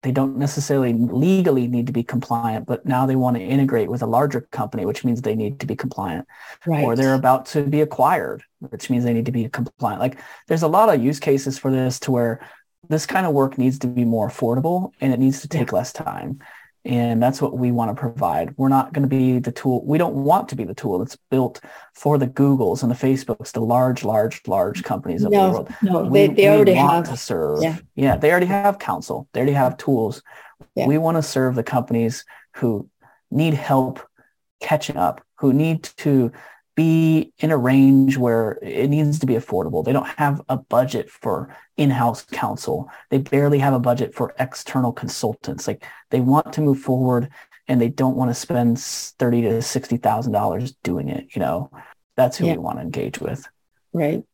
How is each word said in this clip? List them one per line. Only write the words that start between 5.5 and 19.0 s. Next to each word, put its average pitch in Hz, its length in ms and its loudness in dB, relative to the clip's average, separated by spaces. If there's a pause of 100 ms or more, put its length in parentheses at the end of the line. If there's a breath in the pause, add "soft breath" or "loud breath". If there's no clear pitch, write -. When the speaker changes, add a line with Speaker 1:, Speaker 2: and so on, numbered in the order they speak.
Speaker 1:
to - 60 -8
be - 100 -4
compliant. 131 500 -8 (420 loud breath)
Speaker 2:
Right. 147 180 2
Speaker 1:
Or 117 100 2
they're 135 200 2
about 131 380 2
to 147 100 0
be 147 180 2
acquired, 139 600 0 (160)
which - 320 -14
means 123 120 0
they 120 100 0
need 117 120 0
to 120 60 -4
be 117 180 -2
compliant. 113 500 -6
Like, - 180 -2 (300 loud breath)
there's 165 160 0
a 156 140 2
lot 214 160 6
of 127 100 2
use 143 160 0
cases 135 380 0
for 135 140 -2
this 131 300 0
to - 100 -4
where 120 280 0 (480 loud breath)
this 156 200 -2
kind 185 180 0
of 160 80 0
work 135 240 0
needs 131 220 0
to 127 80 -4
be 123 180 0
more 113 240 0
affordable 156 600 -2 (100)
and 135 100 2
it 120 80 0
needs 135 220 2
to 151 60 -16
take 139 240 -2
Speaker 2:
Yeah. 104 80 0
Speaker 1:
less 127 120 -6
time. - 460 -10 (500 loud breath)
And 120 360 0
that's 135 180 0
what 135 160 -4
we 123 140 0
want 117 180 0
to 110 100 -6
provide. 87 580 -2
We're 135 120 2
not 135 240 2
gonna 143 140 0